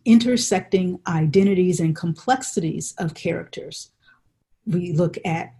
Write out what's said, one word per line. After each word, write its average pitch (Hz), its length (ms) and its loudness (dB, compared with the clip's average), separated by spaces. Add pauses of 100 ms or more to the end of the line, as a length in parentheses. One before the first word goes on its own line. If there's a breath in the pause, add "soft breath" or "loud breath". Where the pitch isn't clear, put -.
intersecting 226 1000 2
identities 180 760 2
and 160 160 2
complexities 165 1000 -4
of 165 160 -4
characters. - 760 -8 (760 soft breath)
We 175 260 -2
look 160 320 0
at 165 360 -6